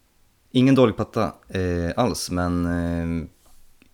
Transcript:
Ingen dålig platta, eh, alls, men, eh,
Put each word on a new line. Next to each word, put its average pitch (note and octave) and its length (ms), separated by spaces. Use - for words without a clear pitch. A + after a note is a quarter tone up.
Ingen C3 240
dålig A#2+ 200
platta, G#2+ 400
eh, F2 460
alls, A2+ 360
men, F2 340
eh, E2+ 600